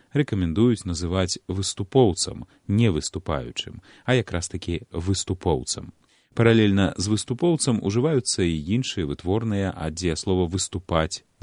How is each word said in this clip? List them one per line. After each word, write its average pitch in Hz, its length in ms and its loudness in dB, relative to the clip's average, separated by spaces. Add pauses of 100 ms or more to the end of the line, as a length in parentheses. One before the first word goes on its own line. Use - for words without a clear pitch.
(140)
рэкамендуюць 101 720 2
называць 90 640 -2
выступоўцам, 101 960 0 (220)
не 104 240 4
выступаючым, 73 880 -6 (240)
а 127 120 2
якраз 87 320 -4
такі 85 320 -6 (100)
выступоўцам. 87 1040 -2 (400)
Паралельна 107 640 6
з 95 140 -4
выступоўцам 123 720 0
ужываюцца 120 640 0
і 82 80 2 (240)
іншыя 101 260 -4
вытворныя 98 720 -2
ад 80 240 -6
дзеяслова 90 480 0
«выступаць» 85 760 -2 (200)